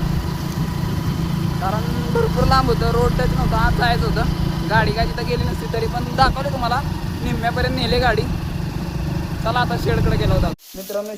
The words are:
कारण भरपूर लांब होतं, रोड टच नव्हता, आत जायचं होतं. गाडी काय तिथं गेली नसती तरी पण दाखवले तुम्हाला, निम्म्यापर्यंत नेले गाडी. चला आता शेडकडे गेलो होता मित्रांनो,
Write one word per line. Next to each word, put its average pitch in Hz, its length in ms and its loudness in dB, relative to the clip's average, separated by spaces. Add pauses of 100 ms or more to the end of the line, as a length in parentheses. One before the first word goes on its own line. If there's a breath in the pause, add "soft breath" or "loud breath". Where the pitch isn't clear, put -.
(1600)
कारण - 520 -2
भरपूर 233 320 2
लांब 262 220 4
होतं, 190 240 2
रोड 165 200 4
टच 170 100 2
नव्हता, 165 360 2
आत 233 160 4
जायचं - 360 2
होतं. 175 140 0 (480)
गाडी 214 220 4
काय 226 140 0
तिथं 240 200 -4
गेली 240 180 0
नसती - 280 -4
तरी 226 140 -2
पण 240 300 -4
दाखवले 269 320 2
तुम्हाला, 254 320 -2 (440)
निम्म्यापर्यंत 247 520 -2
नेले 240 220 0
गाडी. 226 240 2 (1200)
चला 233 160 0
आता 247 180 0
शेडकडे 226 400 2
गेलो 208 180 2
होता - 140 4 (280)
मित्रांनो, 202 420 -6